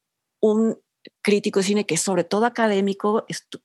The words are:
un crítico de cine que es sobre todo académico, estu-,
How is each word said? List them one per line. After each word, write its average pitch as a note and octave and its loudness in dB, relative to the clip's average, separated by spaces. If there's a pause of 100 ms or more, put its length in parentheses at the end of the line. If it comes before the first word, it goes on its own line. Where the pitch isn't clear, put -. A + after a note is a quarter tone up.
(400)
un A3 2 (440)
crítico G3+ 0
de F#3 0
cine G#3 0
que D#3+ -4
es - -2
sobre F3+ 0
todo G#3 0
académico, G#3 0
estu-, - -14